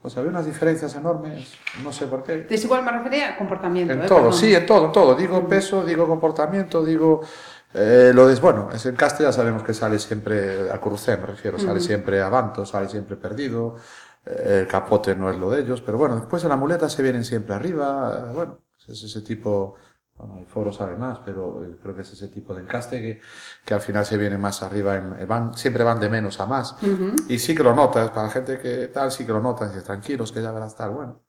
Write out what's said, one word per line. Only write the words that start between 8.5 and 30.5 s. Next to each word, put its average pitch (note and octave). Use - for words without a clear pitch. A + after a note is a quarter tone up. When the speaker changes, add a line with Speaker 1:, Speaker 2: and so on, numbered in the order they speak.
Speaker 1:
es, A2+
en B2
Castilla D3
sabemos A#2
que A2+
sale G#2+
siempre, G2
a G#2+
Crucé G#2+
me -
refiero, G2+
sale G2+
Speaker 2:
Ujú. -
Speaker 1:
siempre G2
avanto, G#2
sale G2
siempre G#2
perdido, A#2
eh, G2+
el F#2
capote G2
no F#2+
es F#2
lo F#2
de C#3+
ellos, A#2+
pero G#2+
bueno, C3+
después A2+
en E3
la C#3+
muleta D#3
se C3+
vienen B2
siempre A2
arriba, C#3
eh, A#2
bueno, E3+
es A2
ese G#2+
tipo, G#2
bueno, G2
el F2+
Foro G#2
sabe F#2
más, A#2+
pero, F#2
eh, F2
creo F#2+
que G2
es F#2
ese G2+
tipo -
de F#2
encaste A#2+
que, A2
que -
al G#2
final G2+
se G#2+
viene G2+
más G2+
arriba, G2
en, F#2+
eh, F#2+
van, A2+
siempre A#2+
van A#2
de G#2
menos G#2+
a F#2+
más. B2
Speaker 2:
Ujú. G3
Speaker 1:
Y B2
sí -
que D3+
lo A#2+
notas, A#2+
para A2
la G#2+
gente B2+
que B2
tal, C#3
sí C3
que A2+
lo G#2+
notas, A2+
dices, F#2+
"Tranquilos, A2
que A2+
ya A2+